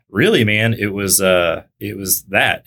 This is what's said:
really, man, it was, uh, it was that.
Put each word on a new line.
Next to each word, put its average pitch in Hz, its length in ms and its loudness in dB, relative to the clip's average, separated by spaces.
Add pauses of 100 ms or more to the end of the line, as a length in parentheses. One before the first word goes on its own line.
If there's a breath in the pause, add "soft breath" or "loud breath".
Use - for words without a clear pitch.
really, 147 340 2
man, 107 300 2
it 104 200 -4
was, 98 280 -2
uh, 90 420 2 (160)
it 101 180 -8
was 95 280 -6
that. 101 420 0